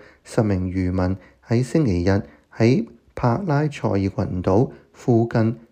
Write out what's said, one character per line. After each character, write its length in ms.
十 200
名 280
漁 220
民 240
喺 180
星 220
期 200
日 160
喺 320
帕 300
拉 220
塞 220
爾 100
群 440
島 260
附 360
近 280